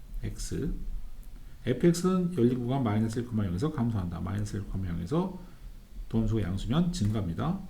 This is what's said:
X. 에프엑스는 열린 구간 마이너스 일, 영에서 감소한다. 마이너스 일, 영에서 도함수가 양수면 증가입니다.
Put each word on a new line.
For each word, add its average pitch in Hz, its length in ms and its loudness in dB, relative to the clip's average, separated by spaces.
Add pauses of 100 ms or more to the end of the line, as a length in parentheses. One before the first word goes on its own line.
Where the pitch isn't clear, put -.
(240)
X. - 500 -4 (880)
에프엑스는 175 720 4
열린 123 220 6
구간 127 240 0
마이너스 110 380 2
일, 117 80 -4 (100)
영에서 98 320 2
감소한다. 101 500 0
마이너스 104 360 -2
일, 98 80 -4 (240)
영에서 90 500 -2 (680)
도함수가 110 340 2
양수면 101 480 2
증가입니다. 107 800 0